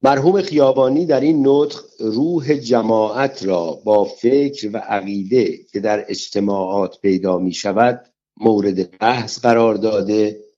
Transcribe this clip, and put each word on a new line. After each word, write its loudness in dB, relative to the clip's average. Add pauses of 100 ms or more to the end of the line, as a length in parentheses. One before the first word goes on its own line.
مرحوم 2
خیابانی 2
در 2
این 2
نطق 2 (160)
روح -2
جماعت 0
را -2
با 4
فکر -2
و -6
عقیده -2 (140)
که -6
در -2
اجتماعات -4
پیدا 0
می‌شود -2 (320)
مورد 0
بحث -2
قرار 2
داده 0 (140)